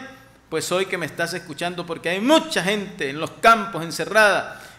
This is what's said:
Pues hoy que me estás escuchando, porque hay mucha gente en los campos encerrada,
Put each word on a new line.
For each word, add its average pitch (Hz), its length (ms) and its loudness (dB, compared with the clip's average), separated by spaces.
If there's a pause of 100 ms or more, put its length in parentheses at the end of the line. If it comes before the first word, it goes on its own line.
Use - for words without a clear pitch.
(500)
Pues 160 220 -6
hoy 185 140 2
que 185 120 -4
me 165 80 -6
estás 170 280 -4
escuchando, 175 520 -6
porque 165 240 -6
hay 190 120 -2
mucha 302 420 2
gente 190 460 -4
en 143 100 -8
los 156 120 -4
campos 202 520 4
encerrada, 170 760 2 (180)